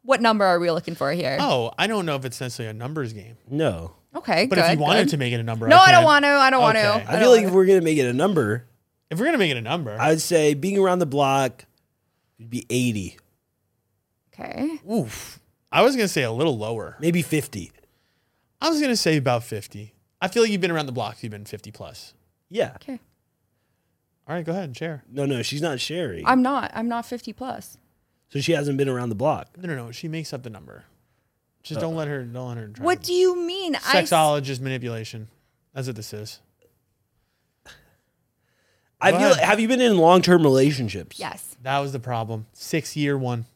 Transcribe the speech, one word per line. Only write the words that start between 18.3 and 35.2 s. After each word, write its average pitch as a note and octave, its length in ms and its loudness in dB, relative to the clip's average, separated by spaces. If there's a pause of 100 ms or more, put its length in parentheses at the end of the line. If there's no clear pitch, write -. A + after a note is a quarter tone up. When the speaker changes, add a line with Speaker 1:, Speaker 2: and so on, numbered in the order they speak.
Speaker 2:
I D4+ 100 0
was D#4 120 0
gonna B3+ 160 0
say D#3+ 180 0
about B2+ 300 0
fifty. G#2 480 -14 (280)
I F#3+ 60 -2
feel A3+ 160 2
like A3+ 80 2
you've G3+ 100 -2
been F3 100 0
around D#3 160 -4
the C3 40 -10
block. A#2+ 320 -8
You've A#2 80 -10
been G#2 140 -16
fifty G#2+ 260 -16
plus. - 420 -20 (360)
Speaker 3:
Yeah. G#3+ 220 -4 (100)
Speaker 1:
Okay. C4 180 -14 (1300)
Speaker 2:
All D3+ 80 -8
right, F3 100 -6
go E3 60 -6
ahead F#3 140 -6
and C3 100 -12
share. D#3+ 340 -10
Speaker 3:
No, C3+ 160 -4
no, C3+ 160 -2
she's C#3+ 200 -6
not D3+ 180 -4
sharing. C#3+ 460 -8
Speaker 1:
I'm B3+ 160 4
not. B3+ 320 -2
I'm A3+ 160 -6
not A#3 160 -6
fifty A#3 260 -14
plus. - 460 -14 (500)
Speaker 3:
So - 140 -8
she D#3+ 120 -2
hasn't C#3+ 240 -2
been C#3 120 0
around B2 200 -4
the A2+ 60 -4
block. B2+ 320 -2 (100)
Speaker 2:
No, F3+ 160 -12
no, B2+ 120 -8
no. A2+ 60 -16
She C#3 180 -14
makes D#3 240 -10
up B2+ 100 -12
the B2 60 -14
number. E2+ 340 -20 (800)
Just D#3+ 160 -10
Speaker 3:
Uh, - 20 -4
Speaker 2:
don't E3 140 -4
let D#3+ 120 -6
her. C#3+ 160 -8
Don't B2 240 -12
let A#2+ 100 -10
her A2 120 -12
try B3 160 -14
Speaker 1:
What F4+ 160 0
Speaker 2:
to - 60 -12
Speaker 1:
do F4 60 -4
you F4+ 220 2
mean? F4 400 -6
I - 240 0
s- D#4 100 -2
Speaker 2:
Sexologist D3 520 0
manipulation. A#2 680 -8 (460)